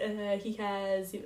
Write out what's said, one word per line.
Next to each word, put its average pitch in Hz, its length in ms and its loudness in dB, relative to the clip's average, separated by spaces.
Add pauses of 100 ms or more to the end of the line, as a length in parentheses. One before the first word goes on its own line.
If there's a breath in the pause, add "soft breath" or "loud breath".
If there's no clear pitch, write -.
Uh, 208 360 0
he 214 160 -2
has, 196 600 0 (100)